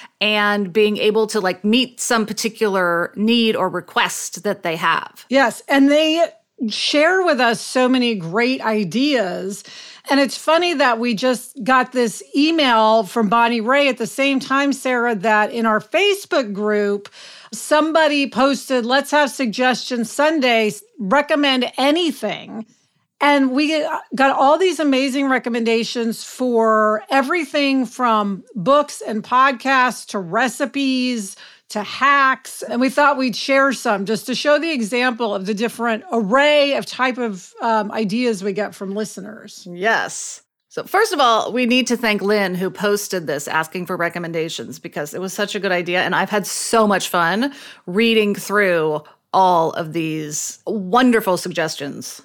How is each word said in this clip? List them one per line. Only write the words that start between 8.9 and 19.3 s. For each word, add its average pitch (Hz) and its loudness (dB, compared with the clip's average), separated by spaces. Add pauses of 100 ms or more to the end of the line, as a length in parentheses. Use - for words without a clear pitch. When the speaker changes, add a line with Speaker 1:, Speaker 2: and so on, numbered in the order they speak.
Speaker 2:
And 277 4
it's 269 0
funny 339 2
that 254 2
we 240 -2
just 254 -2
got 254 2
this 240 -2 (140)
email 240 4
from 208 0
Bonnie 233 4
Ray 269 2
at 254 0
the 226 -6
same 277 0
time, 277 0
Sarah, 240 0
that 214 2
in 233 -2
our 214 2
Facebook 349 0
group, 202 -2 (440)
somebody 302 2
posted, 254 0
"Let's 277 0
have 294 2